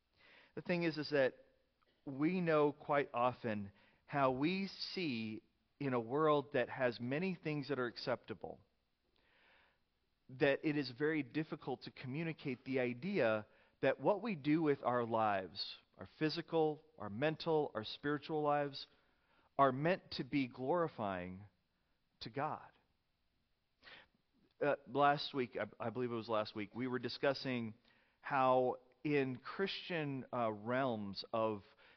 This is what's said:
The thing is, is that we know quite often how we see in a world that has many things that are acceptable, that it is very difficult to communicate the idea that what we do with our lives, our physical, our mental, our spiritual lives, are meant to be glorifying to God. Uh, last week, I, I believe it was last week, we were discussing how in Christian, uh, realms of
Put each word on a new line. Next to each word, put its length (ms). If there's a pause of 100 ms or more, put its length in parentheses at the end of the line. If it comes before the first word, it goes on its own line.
(560)
The 60
thing 220
is, 140
is 140
that 220 (720)
we 360
know 380
quite 340
often 560 (380)
how 240
we 380 (240)
see 480 (380)
in 140
a 60
world 540
that 160
has 300
many 440
things 260
that 100
are 60
acceptable, 720 (1800)
that 240
it 140
is 200
very 260
difficult 600
to 80 (100)
communicate 640
the 140
idea 680 (360)
that 180
what 240
we 120
do 260
with 220
our 220
lives, 580 (360)
our 80 (100)
physical, 640 (160)
our 120
mental, 640
our 80
spiritual 580
lives, 460 (720)
are 120
meant 300 (100)
to 120
be 240
glorifying 920 (800)
to 80
God. 300 (2000)
Uh, 80 (180)
last 420
week, 260
I, 280
I 20
believe 220
it 40
was 140
last 260
week, 180
we 140
were 120
discussing 760 (480)
how 540 (280)
in 360 (160)
Christian, 800
uh, 180 (120)
realms 680
of 300 (360)